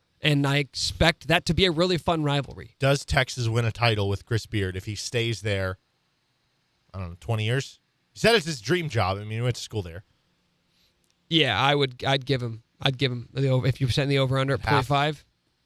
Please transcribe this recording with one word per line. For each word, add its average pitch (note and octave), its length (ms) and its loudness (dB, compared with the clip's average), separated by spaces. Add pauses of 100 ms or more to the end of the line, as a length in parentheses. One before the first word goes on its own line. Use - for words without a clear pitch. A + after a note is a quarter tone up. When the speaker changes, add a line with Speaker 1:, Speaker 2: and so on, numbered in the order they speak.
(220)
Speaker 1:
And C#3+ 240 4
I C#3 120 2
expect - 680 0
that E3 180 2
to F3 80 0
be F#3 120 4
a F#3 40 4
really F3 280 2
fun E3 240 0
rivalry. C#3+ 560 -4
Speaker 2:
Does C#3 260 2
Texas B2+ 440 0
win A#2 180 0
a A2 60 -2
title G#2+ 360 0
with G2+ 160 -4
Chris A2+ 220 -2
Beard F#2 300 -4
if F#2 100 -10
he G#2+ 80 -8
stays A#2 480 -4
there, F#2+ 340 -2 (1200)
I G2 60 -8
don't F2+ 100 -8
know, F2 100 -14
twenty G#2+ 240 -2
years? B2 360 -2 (320)
He - 80 -18
said A3+ 160 6
it's D#3 100 0
his D3+ 140 -6
dream D#3 280 -2
job. F#2+ 300 0
I G#2 40 -10
mean, G#2+ 100 -10
he A2+ 100 -4
went B2 140 0
to - 60 -12
school G#2+ 200 -6
there. E2+ 220 -12 (1200)
Speaker 1:
Yeah, C3 320 2
I C#3 140 4
would, C3+ 300 -2
I'd C3+ 200 0
give C3 180 -2
him, A2+ 200 -8 (180)
I'd C3+ 160 -2
give B2 160 0
him A#2+ 200 -10
the C3+ 160 0
over, B2+ 180 2
if C3 140 0
you C3+ 80 0
sent C#3 200 0
the C#3 120 2
over C3+ 180 0
under C3+ 160 0
at A2+ 60 -4
Speaker 2:
Half. A2 100 -4
Speaker 1:
point A2 160 2
five. C#3+ 380 0 (420)